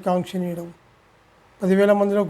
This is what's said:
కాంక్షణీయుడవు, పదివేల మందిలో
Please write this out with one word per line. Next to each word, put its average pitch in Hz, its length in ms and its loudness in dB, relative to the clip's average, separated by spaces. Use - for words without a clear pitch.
కాంక్షణీయుడవు, 175 640 -4
పదివేల 196 380 4
మందిలో 202 300 0